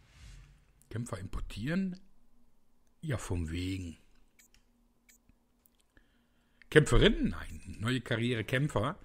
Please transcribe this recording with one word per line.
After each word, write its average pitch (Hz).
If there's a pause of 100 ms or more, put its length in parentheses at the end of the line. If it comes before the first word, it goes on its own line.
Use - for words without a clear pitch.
(880)
Kämpfer 117
importieren. 170 (1000)
Ja, 139
von 85
wegen. 90 (2750)
Kämpferinnen? 147
Nein, -
neue 120
Karriere, 117
Kämpfer. 131